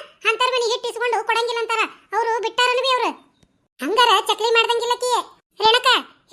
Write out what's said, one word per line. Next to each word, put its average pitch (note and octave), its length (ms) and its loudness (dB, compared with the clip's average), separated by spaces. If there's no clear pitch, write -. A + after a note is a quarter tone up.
ಅಂತಾರ A#4 180 0
ಮನೆ A#4+ 240 -2
ಹಿಟ್ಟು A#4+ 180 -4
ಇಸ್ಕೊಂಡು A4 360 -2
ಕೊಡಂಗಿಲ್ಲ A#4 340 -2
ಅಂತಾರ. A4+ 200 -2
ಅವ್ರು A#4 240 0
ಬಿಟ್ಟಾರಲ್ವಿ B4 520 0
ಅವ್ರು. A#4 160 0
ಹಂಗಾರ G#4 380 4
ಚಕ್ಲಿ G#4+ 320 -2
ಮಾಡ್ದಂಗಿಲ್ಲಕಿ. A#4 600 0
ರೇಣುಕ, B4 240 4